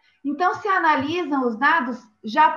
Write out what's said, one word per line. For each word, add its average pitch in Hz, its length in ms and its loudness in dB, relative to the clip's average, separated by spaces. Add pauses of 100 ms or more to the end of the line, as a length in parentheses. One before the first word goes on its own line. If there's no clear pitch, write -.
(240)
Então, 359 320 0
se - 120 -8
analisam 302 800 0
os 226 100 -2
dados 262 440 0 (240)
já 302 340 4